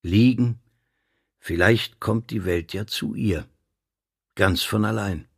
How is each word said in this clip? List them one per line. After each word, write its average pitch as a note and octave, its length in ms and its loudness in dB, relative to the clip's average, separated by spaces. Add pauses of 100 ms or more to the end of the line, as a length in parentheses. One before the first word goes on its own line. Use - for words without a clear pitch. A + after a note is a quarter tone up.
Liegen. A#2+ 580 2 (760)
Vielleicht F2+ 600 0
kommt A2+ 300 -2
die G2+ 140 -6
Welt E2+ 280 -4
ja G2+ 140 -6
zu - 280 -8
ihr. F2 340 -2 (880)
Ganz F#2+ 280 2
von G#2+ 220 -2
allein. G2+ 420 -4 (120)